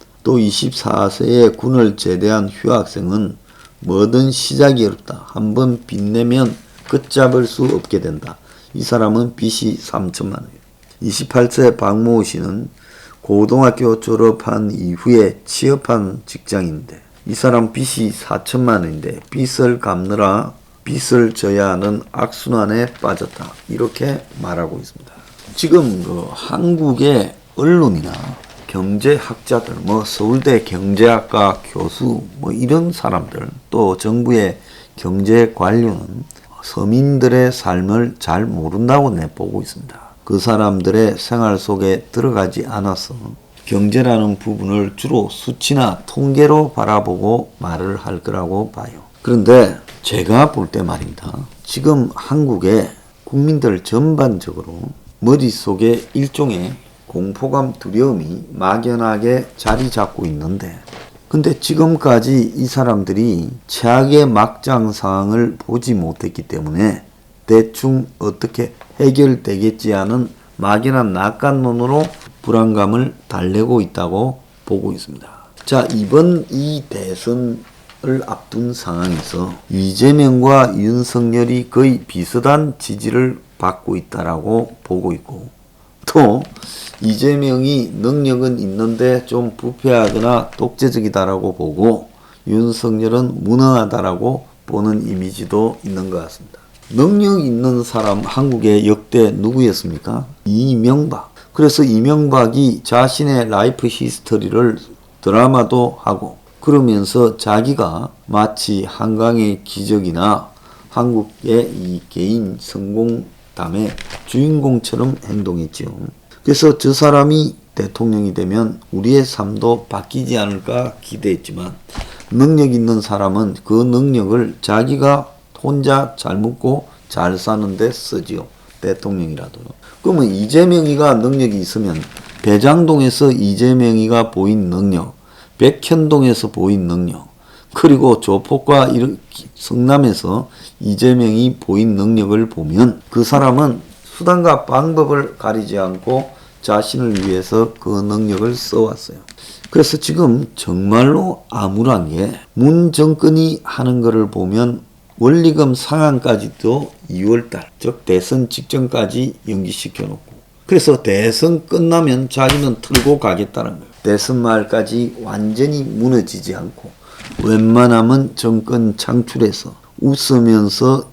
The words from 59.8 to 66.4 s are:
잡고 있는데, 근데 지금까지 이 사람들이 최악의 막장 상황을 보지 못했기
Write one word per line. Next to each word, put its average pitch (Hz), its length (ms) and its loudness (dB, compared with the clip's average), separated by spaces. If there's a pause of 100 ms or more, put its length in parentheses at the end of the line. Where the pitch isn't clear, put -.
잡고 104 360 -4
있는데, 82 500 -8 (520)
근데 151 300 0
지금까지 135 1000 2
이 127 100 -2
사람들이 104 840 -2 (160)
최악의 139 600 4
막장 110 640 0
상황을 101 640 -2
보지 120 360 -4
못했기 85 480 -6